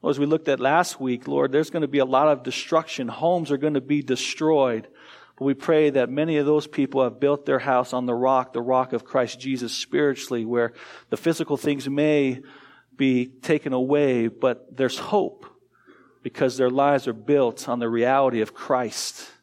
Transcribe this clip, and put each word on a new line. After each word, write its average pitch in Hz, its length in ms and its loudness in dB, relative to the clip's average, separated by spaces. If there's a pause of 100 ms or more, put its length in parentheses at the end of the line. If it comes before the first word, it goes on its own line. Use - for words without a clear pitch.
As 143 160 0
we 143 80 0
looked 156 220 0
at 135 140 0
last 151 400 2
week, 123 260 -4
Lord, 139 240 0
there's 151 180 0
gonna 160 160 -4
be 139 140 -2
a 131 60 4
lot 131 240 4
of 139 120 2
destruction. 135 680 -4
Homes 165 420 -2
are 143 60 0
gonna 143 240 0
be 147 200 -2
destroyed. 131 840 0 (500)
But 131 60 -8
we 139 100 2
pray 151 360 2
that 135 200 2
many 151 280 0
of 143 80 2
those 147 220 2
people 135 360 0
have 113 160 -4
built 143 260 0
their 135 140 0
house 127 320 0
on 127 140 -4
the 123 80 -2
rock, 127 400 0
the 120 80 -4
rock 127 320 0
of 113 100 -4
Christ 123 380 -2
Jesus 127 320 -6
spiritually, 135 720 -2
where 117 260 0 (380)
the 107 80 -2
physical 160 400 -2
things 135 320 -2
may 143 500 2 (560)
be 127 300 2
taken 147 480 -2
away, 131 540 2
but 123 500 -4
there's 127 200 0
hope - 480 -2 (760)
because 127 320 -2
their 127 140 2
lives 139 360 2
are 123 80 -2
built 120 540 0
on 123 120 -4
the 117 100 -2
reality 123 500 2
of 107 140 -2
Christ. - 760 -6 (140)